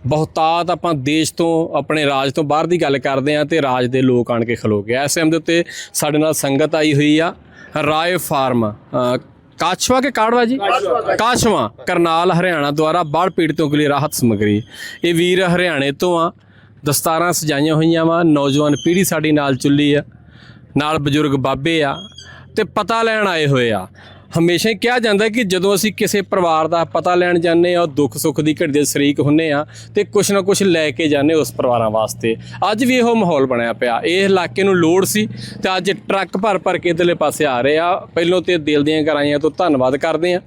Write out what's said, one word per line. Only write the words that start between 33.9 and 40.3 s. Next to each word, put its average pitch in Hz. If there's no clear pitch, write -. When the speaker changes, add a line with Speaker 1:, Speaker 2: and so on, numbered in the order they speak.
Speaker 1:
ਇਹ 185
ਇਲਾਕੇ 190
ਨੂੰ 196
ਲੋੜ 175
ਸੀ 214
ਤੇ 185
ਅੱਜ 185
ਟਰੱਕ 196
ਭਰ 196
ਭਰ 175
ਕੇ 175
ਇੱਧਰਲੇ 175
ਪਾਸੇ 151
ਆ 127
ਰਹੇ 147
ਆ। 175
ਪਹਿਲੋਂ 175
ਤੇ 175
ਦਿਲ 151
ਦੀਆਂ 156
ਗਹਿਰਾਈਆਂ 147
ਤੋਂ 151
ਧੰਨਵਾਦ 143
ਕਰਦੇ 165